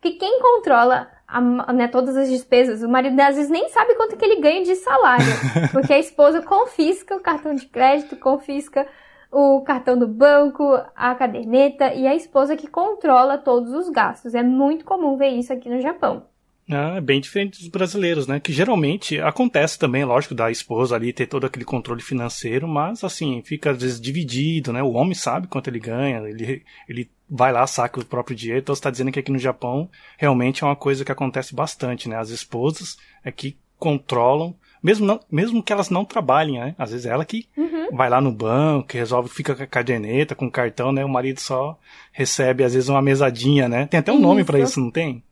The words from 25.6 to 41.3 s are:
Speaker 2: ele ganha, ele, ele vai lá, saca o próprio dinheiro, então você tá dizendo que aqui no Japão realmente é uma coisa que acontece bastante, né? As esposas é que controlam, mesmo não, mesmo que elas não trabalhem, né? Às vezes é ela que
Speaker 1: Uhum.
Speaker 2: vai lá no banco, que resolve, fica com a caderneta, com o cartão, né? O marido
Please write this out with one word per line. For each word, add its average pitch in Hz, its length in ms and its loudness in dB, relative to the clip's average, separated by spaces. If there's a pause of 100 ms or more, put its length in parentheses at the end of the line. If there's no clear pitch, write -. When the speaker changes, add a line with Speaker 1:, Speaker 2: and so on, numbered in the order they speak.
Speaker 2:
ele 117 80 -8
ganha, 120 400 -6 (100)
ele, 113 360 -10 (240)
ele 120 200 -10 (220)
vai 131 220 2
lá, 123 160 2
saca 123 320 -4
o 117 40 -12
próprio 123 320 -6
dinheiro, 113 260 -4
então 139 120 -4
você - 80 -8
tá 143 80 -2
dizendo 131 220 -4
que 139 80 -4
aqui 135 100 -8
no 135 80 0
Japão 127 500 -4 (300)
realmente 131 460 0
é - 20 0
uma 143 80 0
coisa 139 300 -2
que 139 80 -6
acontece 131 420 -6
bastante, 123 540 -6
né? 113 80 -8
As 113 140 -6
esposas 135 640 -6 (280)
é 135 60 -8
que - 260 -12 (220)
controlam, 143 760 0 (300)
mesmo 208 240 2
não, 220 140 0 (100)
mesmo 214 320 0
que - 100 -4
elas 202 160 -2
não 185 160 0
trabalhem, 147 540 0
né? 135 180 -8
Às 113 140 -6
vezes 120 160 -8
é 117 40 -4
ela 143 140 -2
que 226 220 -10 (100)
Speaker 1:
Uhum. 320 400 -6
Speaker 2:
vai 127 140 2
lá 127 100 4
no 135 120 0
banco, 123 560 0
que 120 100 -8
resolve, 120 300 -2
fica 147 260 -6
com 123 80 -10
a 135 60 -10
caderneta, 120 680 -2
com 131 120 -6
o 117 40 -6
cartão, 123 400 -4
né? 139 140 -2
O 139 40 -4
marido 131 300 -4